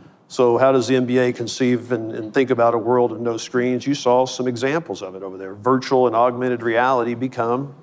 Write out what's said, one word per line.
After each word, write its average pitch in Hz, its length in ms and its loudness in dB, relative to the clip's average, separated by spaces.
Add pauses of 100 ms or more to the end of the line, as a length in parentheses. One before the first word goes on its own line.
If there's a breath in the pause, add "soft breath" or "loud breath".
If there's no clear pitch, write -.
(280 soft breath)
So 120 300 2
how 135 140 4
does 127 160 2
the 131 80 2
N 127 100 2
B 123 120 0
A 123 160 2
conceive 120 580 -2
and, 113 220 -4
and 110 200 -10
think 131 180 2
about 117 220 4
a 120 40 0
world 120 340 2
of 110 80 -8
no 117 160 -4
screens? 123 500 -2
You 139 80 0
saw 127 320 2
some 127 220 -6
examples 127 540 -4
of 92 140 -12
it 95 80 -12
over 95 140 -12
there. 95 180 -12
Virtual 127 520 2
and 113 80 0
augmented 123 480 0
reality 120 520 0
become 131 680 -4